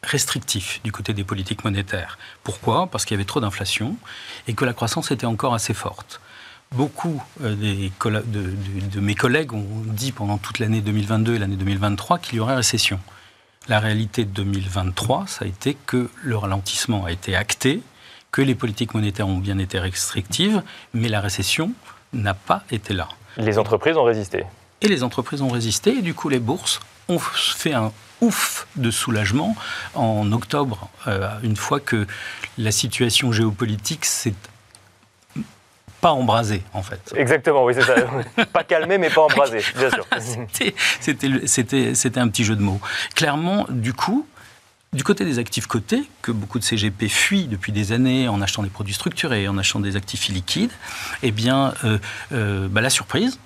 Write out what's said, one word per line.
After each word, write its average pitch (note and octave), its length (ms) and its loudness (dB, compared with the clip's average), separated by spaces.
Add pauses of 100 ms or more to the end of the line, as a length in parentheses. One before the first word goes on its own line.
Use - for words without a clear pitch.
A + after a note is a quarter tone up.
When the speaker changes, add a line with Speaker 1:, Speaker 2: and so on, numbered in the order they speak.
Speaker 1:
restrictif - 800 -2
du A2 80 -4
côté G#2 220 -4
des G2+ 100 -2
politiques F#2+ 420 -4
monétaires. G2 520 -2 (280)
Pourquoi ? A#2 460 0
Parce G#2+ 140 -4
qu'il - 100 -2
y G2 60 0
avait G2 60 -2
trop C#3+ 140 -2
d'inflation A2 560 -2 (520)
et A#2 60 -2
que C3+ 100 0
la A#2+ 80 2
croissance - 380 -2
était B2+ 160 0
encore A#2+ 260 0
assez A2 220 0
forte. - 480 -10 (500)
Beaucoup, D3 480 -2 (220)
euh, G#2+ 140 -2
des G2 420 -2
colla-, G#2+ 240 0
de, G#2 200 -4
de, G2 500 -4
de G2+ 80 -4
mes G2+ 160 0
collègues C3 380 2
ont G2+ 120 -4 (200)
dit A2 260 -4
pendant G#2 260 -2
toute - 220 -8
l'année A2 200 2
deux G#2 120 -2
mille G#2 140 0
vingt-deux A2 280 2
et A2+ 60 0
l'année G2 160 -2
deux F#2+ 80 -2
mille G2 160 0
vingt-trois G#2 380 2
qu'il - 180 -6
y A2 40 0
aurait B2 140 0
récession. A2+ 460 2 (640)
La G#2+ 140 8
réalité A2 440 2
de G2+ 60 -2
deux G2 140 -2
mille G2 240 0
vingt-trois, G2 580 0
ça - 200 -6
a - 20 -2
été C3+ 280 -2 (100)
que B2 220 0 (140)
le B2+ 140 -2
ralentissement G2 720 0
a E2 40 -4
été F2+ 240 -4
acté, B2+ 480 0 (480)
que - 100 2
les C3+ 140 4
politiques A2+ 400 -4
monétaires G#2 320 0
ont F#2+ 120 0
bien F#2+ 200 0
été F#2 220 -2
restrictives, E3 840 0 (320)
mais A#2 140 2
la G#2+ 120 0
récession G#2 520 0 (400)
n'a G#2 220 0
pas F3+ 360 -2
été G#2+ 240 -4
là. E2+ 140 -4 (280)
Speaker 2:
Les G#2+ 220 2
entreprises A2 380 2
ont C#3 80 4
résisté. G#2+ 400 0 (360)
Speaker 1:
Et G#3+ 60 2
les E3+ 160 4
entreprises C3 400 -4
ont C3+ 60 0
résisté, A#2+ 500 0
et A3+ 40 0
du E3+ 120 -2
coup - 140 -6
les C3+ 100 2
bourses A#2+ 400 -2 (300)
ont F3 80 2
f-, - 400 -2
fait D#3 180 0
un A2 160 2 (300)
ouf - 560 0
de A#2 160 2
soulagement A#2+ 640 0 (380)
en G#2+ 360 2
octobre, A#2 580 0 (200)
euh, G2 220 -2 (120)
une G#2+ 140 2
fois C#3+ 240 0
que G#2+ 260 2 (520)
la G#2+ 120 2
situation A#2+ 640 2
géopolitique G#2+ 720 0
s'est - 300 -2 (1700)
pas E3+ 120 6
embrasée, A2+ 500 2 (100)
en F#2 100 -6
fait. - 320 -12
Speaker 2:
Exactement, C#3+ 480 4
oui, B2 120 4
c'est C3 80 4
ça. B2+ 120 6 (520)
Speaker 1:
<laughs> - 80 -20
Speaker 2:
Pas E3+ 100 4
calmée, F3 320 2
mais E3+ 140 4
pas D#3+ 100 6
embrasée, C#3+ 400 4 (160)
bien B2+ 140 4
sûr. A2 220 0
Speaker 1:
<laughs> - 60 0
C'était, A#2 560 -4 (240)
c'était C#3 300 0
le, C3 180 2
c'était, B2 480 2
c'était B2 260 2
un A#2+ 80 4
petit A2+ 140 0
jeu A2 140 2
de G2+ 60 2
mots. G2 180 2 (340)
Clairement, E3 540 2
du A#2+ 240 -2
coup, B3+ 340 0 (680)
du C3 100 -2
côté G3+ 220 2
des C3+ 120 2
actifs A2+ 280 -4
cotés, A#3+ 380 0 (180)
que A#2 100 -4
beaucoup A2 260 -4
de G#2+ 60 -4
C A#2 140 0
G G#2+ 120 0
P G2 160 -4
fuient F#3 420 2
depuis G#2 220 -4
des G#2 220 0
années B2+ 360 4
en G2+ 120 0
achetant G2 220 -2
des F#2+ 80 -2
produits G2 240 -6
structurés, A2 520 0
en G2 120 0
achetant F#2+ 220 0
des G2+ 160 -2
actifs - 340 -4
illiquides, D3+ 420 0 (500)
eh A#2+ 100 2
bien, B2+ 420 4 (100)
euh, G#2+ 140 4 (340)
euh, G2+ 380 0
bah, G#2 100 2
la B2 80 2
surprise A3 580 0